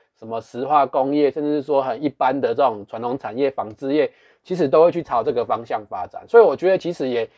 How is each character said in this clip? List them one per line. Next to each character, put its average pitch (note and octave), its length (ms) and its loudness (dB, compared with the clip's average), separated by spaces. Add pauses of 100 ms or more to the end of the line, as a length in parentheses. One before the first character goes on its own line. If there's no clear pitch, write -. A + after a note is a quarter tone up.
(180)
什 - 80 -20
么 A2 140 -8
石 A#2+ 240 -10
化 C#3 220 4
工 C#3 280 0
业， D3 160 4
甚 D3 140 -4
至 D3 120 0
是 D3 60 -2
说 C3+ 200 0
很 C3 200 -6
一 D3+ 60 -2
般 C3+ 320 -2
的 A#2 160 0
这 C#3 80 2
种 G#2+ 240 0
传 A2+ 140 -10
统 B2 180 -4
产 A2 180 -10
业， C3+ 140 0
纺 G#2+ 240 -8
织 C3+ 180 -4
业， D3 160 2 (340)
其 F3+ 120 -6
实 E3 120 0
都 D#3 160 6
会 E3+ 80 6
去 E3 120 -6
朝 B2 180 -2
这 B2+ 120 -2
个 A#2+ 100 0
方 A2+ 220 -4
向 A2+ 240 -6
发 F#2 180 -8
展。 - 200 -18
所 A#3 120 6
以 A3+ 40 10
我 D#3 120 4
觉 E3+ 140 0
得 F#3+ 80 4
其 E3+ 160 -6
实 C#3 160 -4
也， A#2 280 -2